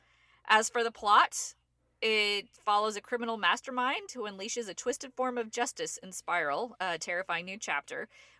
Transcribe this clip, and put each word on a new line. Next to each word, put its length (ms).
as 220
for 140
the 80
plot, 640
it 460
follows 320
a 60
criminal 360
mastermind 760
who 100
unleashes 480
a 40
twisted 400
form 240
of 140
justice 460
in 140
Spiral, 680
a 180
terrifying 480
new 120
chapter. 500